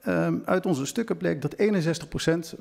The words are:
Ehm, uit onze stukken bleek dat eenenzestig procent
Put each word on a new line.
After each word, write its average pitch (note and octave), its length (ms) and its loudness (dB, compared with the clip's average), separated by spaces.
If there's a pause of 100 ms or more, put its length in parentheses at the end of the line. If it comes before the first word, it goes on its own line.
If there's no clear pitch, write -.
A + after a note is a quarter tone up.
Ehm, E3+ 420 2
uit F#3 220 2
onze C#3 200 0
stukken A3+ 300 -2
bleek E3 260 -2
dat D3 120 -2
eenenzestig F3 540 2
procent E3 520 0